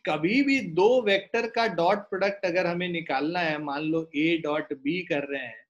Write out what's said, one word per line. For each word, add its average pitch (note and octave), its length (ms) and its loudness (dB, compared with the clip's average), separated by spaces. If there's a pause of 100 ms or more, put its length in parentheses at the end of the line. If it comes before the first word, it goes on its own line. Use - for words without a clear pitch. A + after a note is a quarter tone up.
कभी F3+ 360 2
भी C4+ 180 2 (140)
दो A3+ 280 6
vector G#3 480 0
का A#3 240 0
dot F3 240 2 (100)
product G3 380 -2
अगर F3 200 0
हमें F3 220 -2
निकालना E3 520 -2
है, D#3 180 -2
मान D3 240 -6
लो D#3+ 180 0 (160)
A D#3+ 260 2
dot D3+ 340 -2
B D3 320 -2
कर C#3+ 200 -2
रहे C#3 140 -4
हैं, A2+ 280 -14